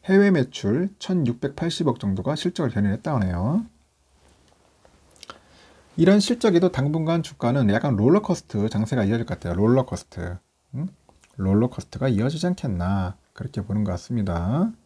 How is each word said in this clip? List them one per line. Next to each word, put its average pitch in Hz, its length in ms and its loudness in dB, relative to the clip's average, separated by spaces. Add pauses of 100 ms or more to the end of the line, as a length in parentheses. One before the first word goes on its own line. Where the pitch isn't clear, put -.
해외 196 240 6
매출 147 580 0 (100)
천육백팔십억 151 1000 -2
정도가 101 340 -2
실적을 156 360 -2
견인했다고 104 500 -2
하네요. 101 460 0 (2250)
이런 190 220 6
실적에도 196 520 2
당분간 156 500 0
주가는 123 460 0
약간 113 280 2
롤러코스터 127 760 2
장세가 113 340 0
이어질 117 220 0
것 90 120 -8
같아요. 82 220 -6
롤러코스터. 107 760 0 (360)
음? 156 140 -6 (480)
롤러코스터가 110 720 0
이어지지 139 380 0
않겠나. 95 680 -2 (180)
그렇게 - 260 -8
보는 101 240 -2
것 92 80 -2
같습니다. 104 800 -2 (140)